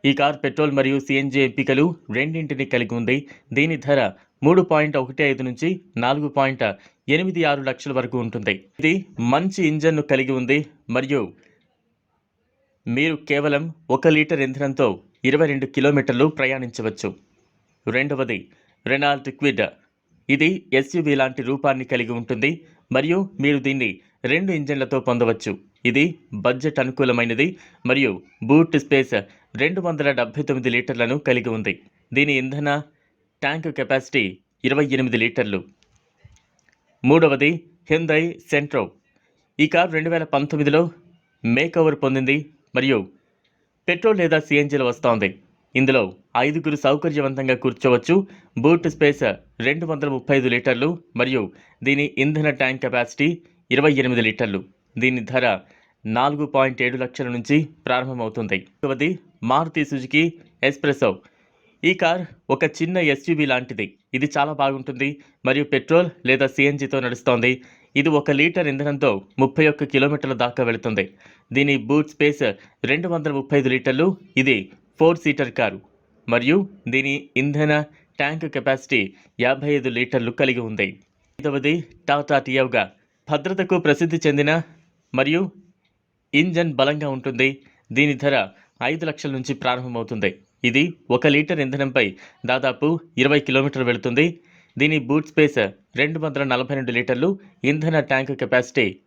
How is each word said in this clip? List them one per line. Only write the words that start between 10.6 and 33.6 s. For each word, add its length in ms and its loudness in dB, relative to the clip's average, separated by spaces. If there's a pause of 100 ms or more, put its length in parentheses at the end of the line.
మరియు 260 -2 (1700)
మీరు 200 0 (120)
కేవలం 340 0 (320)
ఒక 200 2
లీటర్ 300 2
ఇంధనంతో 400 -2 (440)
ఇరవై 220 4
రెండు 240 -2
కిలోమీటర్లు 520 2 (120)
ప్రయాణించవచ్చు. 680 -4 (840)
రెండవది 440 -2 (520)
రెనాల్ట్ 380 0 (100)
క్విడ్. 240 0 (720)
ఇది 140 2 (300)
ఎస్యూవీ 420 0
లాంటి 300 -2
రూపాన్ని 420 -2
కలిగి 280 -4
ఉంటుంది 300 -2 (460)
మరియు 220 0 (260)
మీరు 220 2
దీన్ని 240 -2 (420)
రెండు 260 -2
ఇంజన్లతో 500 -4
పొందవచ్చు. 440 0 (380)
ఇది 140 2 (420)
బడ్జెట్ 380 -2
అనుకూలమైనది 640 0 (420)
మరియు 220 2 (380)
బూట్ 360 4
స్పేస్ 300 2 (480)
రెండు 220 -2
వందల 220 -2 (140)
డెబ్బై 260 -4
తొమ్మిది 280 -2
లీటర్లను 420 -2 (120)
కలిగి 260 -4
ఉంది. 180 -4 (440)
దీని 240 0
ఇంధన 380 -4 (640)
ట్యాంక్ 340 -6